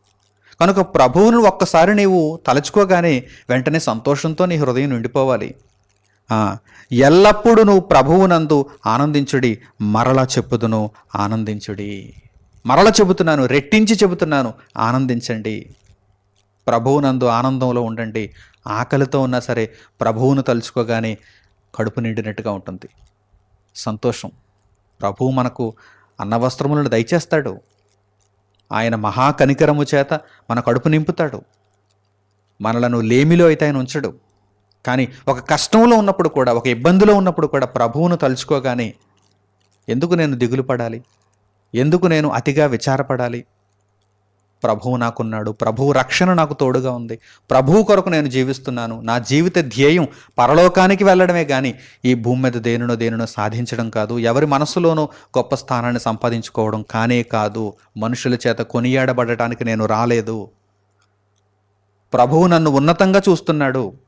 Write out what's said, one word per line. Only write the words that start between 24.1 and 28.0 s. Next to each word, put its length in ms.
ప్రభువు 300
మనకు 420
అన్నవస్త్రములను 680
దయచేస్తాడు. 720